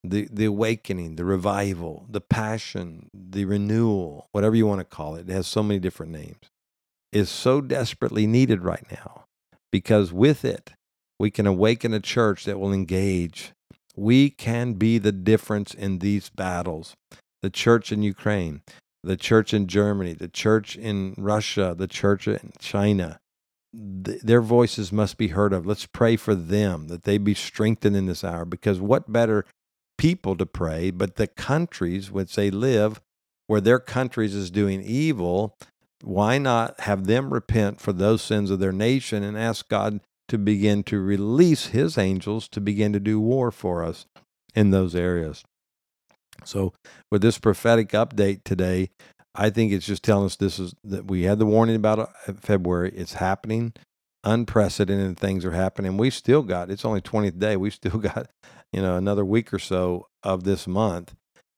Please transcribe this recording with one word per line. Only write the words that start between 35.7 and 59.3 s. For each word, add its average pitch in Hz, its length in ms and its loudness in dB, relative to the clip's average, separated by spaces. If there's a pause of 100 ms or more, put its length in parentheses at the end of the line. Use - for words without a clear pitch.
Why 104 340 2
not 123 440 0
have 95 240 0
them 131 280 0
repent 107 480 0
for 104 120 -2
those 104 280 2
sins 104 280 -2
of 95 100 0
their 95 120 0
nation 110 520 0
and 104 140 -6
ask 113 300 -4
God 104 320 -2 (280)
to 117 100 -2
begin 101 460 2
to 104 160 -2
release 107 680 2
his 151 300 0
angels 98 520 -2
to 104 120 -8
begin 104 320 0
to 101 60 0
do 107 200 0
war 120 320 0
for 87 320 -4
us 82 220 -8 (500)
in 104 160 6
those 92 240 2
areas? 87 480 -2 (1000)
So 95 300 -4 (380)
with 101 100 4
this 110 160 6
prophetic 113 520 4
update 104 540 0
today, 92 460 0 (460)
I 107 160 2
think 110 200 2
it's 95 140 -2
just 98 160 -6
telling 101 240 4
us 90 100 -4
this 98 220 -2
is, 90 160 -8 (100)
that 95 220 -8
we 92 180 -2
had 101 140 2
the 107 80 4
warning 113 300 4
about, 107 240 2
uh, - 400 -8
February. 90 560 0
It's 87 180 -10
happening. 110 600 -2 (500)
Unprecedented 101 960 0
things 95 260 -2
are 90 60 -4
happening. 95 460 -2
We 123 120 2
still 135 320 2
got, 90 300 -4
it's 101 140 -8
only 107 160 0
twentieth 101 360 -2
day. 104 200 0
We 98 120 -2
still - 280 -4
<laughs> - 20 -2
got, 113 320 -6 (420)
you 95 80 -4
know, 92 140 0
another 101 280 0
week 107 300 -2